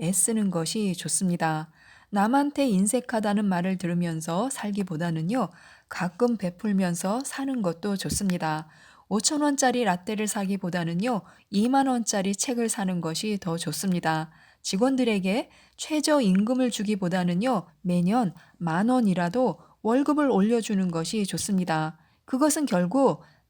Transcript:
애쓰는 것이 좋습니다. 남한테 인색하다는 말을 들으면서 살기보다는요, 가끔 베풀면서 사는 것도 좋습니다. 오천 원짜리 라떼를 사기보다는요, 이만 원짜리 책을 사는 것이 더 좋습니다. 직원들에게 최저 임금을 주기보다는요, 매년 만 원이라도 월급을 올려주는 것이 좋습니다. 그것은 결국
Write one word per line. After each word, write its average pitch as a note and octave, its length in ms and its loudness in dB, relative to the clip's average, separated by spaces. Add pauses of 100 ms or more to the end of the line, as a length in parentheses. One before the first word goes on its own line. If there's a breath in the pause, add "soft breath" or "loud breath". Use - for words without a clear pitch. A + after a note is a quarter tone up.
애쓰는 G#3 500 2
것이 F3 440 -2
좋습니다. E3 760 -2 (380 loud breath)
남한테 C#4 580 2
인색하다는 G#3+ 800 0
말을 F#3 320 0
들으면서 F3 720 -2
살기보다는요, F#3 1000 -4 (380 loud breath)
가끔 A#3 500 -2
베풀면서 F#3+ 880 -2
사는 C4+ 360 -4
것도 F3+ 360 -2
좋습니다. D#3+ 720 -2 (400 loud breath)
오천 A3 340 -2
원짜리 C4+ 420 2
라떼를 G#3 440 -2
사기보다는요, F#3+ 920 -2 (280 loud breath)
이만 B3+ 380 2
원짜리 G#3+ 480 0
책을 A#3 340 -2
사는 F#3 320 -2
것이 E3 400 -4
더 E3 160 -4
좋습니다. E3 720 -2 (320 soft breath)
직원들에게 A3+ 880 0 (280 soft breath)
최저 D4+ 440 0
임금을 A3+ 500 2
주기보다는요, F#3+ 920 0 (160)
매년 F3+ 520 2 (240 loud breath)
만 F3 320 0
원이라도 G3+ 680 2 (220 soft breath)
월급을 C#4+ 480 2
올려주는 G3+ 640 2
것이 E3+ 340 -2
좋습니다. E3+ 720 0 (280 soft breath)
그것은 D4 400 2
결국 F#3 580 2 (260 soft breath)